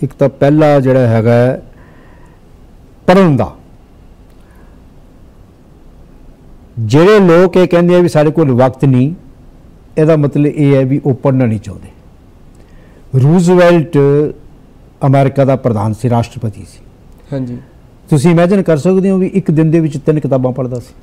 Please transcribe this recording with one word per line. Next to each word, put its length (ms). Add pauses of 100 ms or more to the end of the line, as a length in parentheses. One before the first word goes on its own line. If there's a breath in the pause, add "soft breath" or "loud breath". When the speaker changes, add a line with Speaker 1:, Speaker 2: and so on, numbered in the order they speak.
Speaker 1:
ਇੱਕ 160
ਤਾਂ 100
ਪਹਿਲਾ 500
ਜਿਹੜਾ 280
ਹੈਗਾ 260
ਹੈ, 300 (1400 soft breath)
ਪੜ੍ਹਨ 300
ਦਾ। 180 (3250 soft breath)
ਜਿਹੜੇ 400
ਲੋਕ 380
ਇਹ 100
ਕਹਿੰਦੇ 280
ਆ 40
ਵੀ 100
ਸਾਡੇ 220
ਕੋਲ 200
ਵਕਤ 340
ਨਹੀਂ, 280 (840)
ਇਹਦਾ 180
ਮਤਲਬ 300
ਇਹ 300
ਹੈ 100
ਵੀ 200
ਉਹ 80
ਪੜ੍ਹਨਾ 320
ਨਹੀਂ 140
ਚਾਹੁੰਦੇ। 280 (1300 soft breath)
ਰੂਜ਼ਵੈਲਟ 760 (1080)
ਅਮਰੀਕਾ 400
ਦਾ 100
ਪ੍ਰਧਾਨ 380
ਸੀ, 160
ਰਾਸ਼ਟਰਪਤੀ 520
ਸੀ। 180 (540)
Speaker 2:
ਹਾਂਜੀ। 240 (520)
Speaker 1:
ਤੁਸੀਂ 220
ਇਮੇਜਿਨ 300
ਕਰ 160
ਸਕਦੇ 320
ਹੋ 80
ਵੀ 100
ਇੱਕ 240
ਦਿਨ 200
ਦੇ 80
ਵਿੱਚ 180
ਤਿੰਨ 220
ਕਿਤਾਬਾਂ 320
ਪੜ੍ਹਦਾ 280
ਸੀ। 240